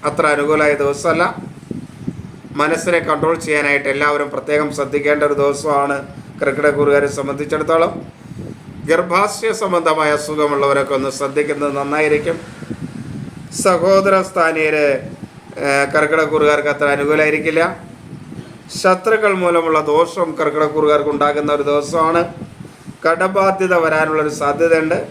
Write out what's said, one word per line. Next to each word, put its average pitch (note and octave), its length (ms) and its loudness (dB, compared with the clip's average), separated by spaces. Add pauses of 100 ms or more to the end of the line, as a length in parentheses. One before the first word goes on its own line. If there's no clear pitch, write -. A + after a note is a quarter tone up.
അത്ര D3+ 160 0 (100)
അനുകൂലമായ D3 380 2 (100)
ദിവസമല്ല. D#3+ 420 0 (1400)
മനസ്സിനെ E3 480 2
കൺട്രോൾ D#3 260 2 (120)
ചെയ്യാനായിട്ട് C#3+ 480 0
എല്ലാവരും D3 400 0
പ്രത്യേകം D3 420 0
ശ്രദ്ധിക്കേണ്ട D3 520 0
ഒരു C#3+ 140 0
ദിവസമാണ് C#3+ 540 0 (440)
കർക്കിടകക്കൂറുകാരെ C#3+ 680 2 (100)
സംബന്ധിച്ചിടത്തോളം. D3+ 760 0 (960)
ഗർഭാശയ F#3+ 600 0 (100)
സംബന്ധമായ E3 480 2 (100)
അസുഖമുള്ളവരൊക്കെ C#3+ 760 0
ഒന്ന് C3+ 200 -2
ശ്രദ്ധിക്കുന്നത് C#3+ 640 -2
നന്നായിരിക്കും. D3+ 580 0 (1300)
സഹോദര F#3+ 500 4 (160)
സ്ഥാനീയര് D#3 560 2 (760)
ഏ, C#3+ 40 0 (240)
കർക്കിടകക്കൂറുകാർക്ക് D3+ 800 2
അത്ര C#3+ 220 0
അനുകൂലമായിരിക്കില്ല. D#3 680 2 (1160)
ശത്രുക്കൾ G3+ 520 2 (100)
മൂലമുള്ള E3 360 2 (140)
ദോഷം E3+ 360 2 (120)
കർക്കിടകക്കൂറുകാർക്ക് D3+ 720 2
ഉണ്ടാകുന്ന D3 440 0
ഒരു C#3+ 120 0
ദിവസമാണ്. D#3+ 500 2 (840)
കടബാധ്യത F#3+ 680 2 (100)
വരാനുള്ളൊരു D#3 560 0
സാധ്യതയുണ്ട്. D#3+ 580 2 (120)